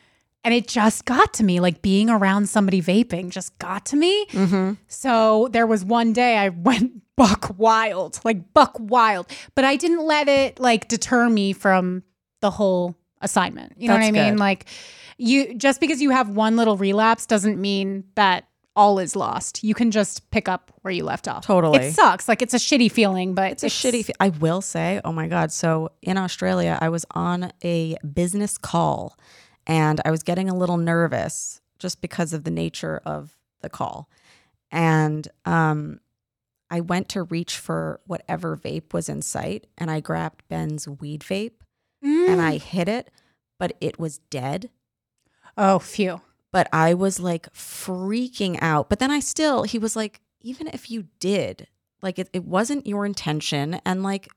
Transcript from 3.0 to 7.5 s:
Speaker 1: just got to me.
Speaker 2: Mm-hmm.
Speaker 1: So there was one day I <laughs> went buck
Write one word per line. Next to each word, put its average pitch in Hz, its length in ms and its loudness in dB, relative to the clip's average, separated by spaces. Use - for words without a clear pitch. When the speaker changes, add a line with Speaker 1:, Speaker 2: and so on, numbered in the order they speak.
Speaker 1:
just - 300 -12
got 185 280 -8
to 285 100 -2
me. 381 300 2
Speaker 2:
Mm-hmm. 190 460 2
Speaker 1:
So 220 640 2
there 233 160 2
was 214 180 0
one 226 300 2
day 240 240 4
I 202 100 2
<laughs> 170 220 -4
went 233 320 0
buck 214 420 4